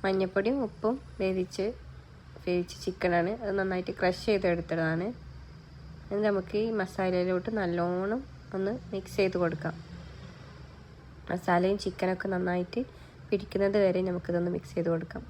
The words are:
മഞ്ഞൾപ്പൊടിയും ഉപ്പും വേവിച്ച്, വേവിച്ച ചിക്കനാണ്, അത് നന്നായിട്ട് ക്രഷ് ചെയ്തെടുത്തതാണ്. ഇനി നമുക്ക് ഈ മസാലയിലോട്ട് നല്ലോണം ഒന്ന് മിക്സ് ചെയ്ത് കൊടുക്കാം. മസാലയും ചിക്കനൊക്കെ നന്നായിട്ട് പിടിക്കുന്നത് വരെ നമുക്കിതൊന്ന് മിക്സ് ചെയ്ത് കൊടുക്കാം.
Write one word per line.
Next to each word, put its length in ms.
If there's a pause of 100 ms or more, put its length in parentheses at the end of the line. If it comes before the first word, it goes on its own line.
മഞ്ഞൾപ്പൊടിയും 600
ഉപ്പും 300 (240)
വേവിച്ച്, 440 (800)
വേവിച്ച 300 (100)
ചിക്കനാണ്, 480 (120)
അത് 160
നന്നായിട്ട് 400
ക്രഷ് 280
ചെയ്തെടുത്തതാണ്. 800 (1000)
ഇനി 180
നമുക്ക് 380
ഈ 20 (120)
മസാലയിലോട്ട് 800
നല്ലോണം 640 (360)
ഒന്ന് 160 (180)
മിക്സ് 280
ചെയ്ത് 240
കൊടുക്കാം. 300 (1600)
മസാലയും 540
ചിക്കനൊക്കെ 500
നന്നായിട്ട് 480 (480)
പിടിക്കുന്നത് 540
വരെ 260
നമുക്കിതൊന്ന് 460
മിക്സ് 180
ചെയ്ത് 180
കൊടുക്കാം. 360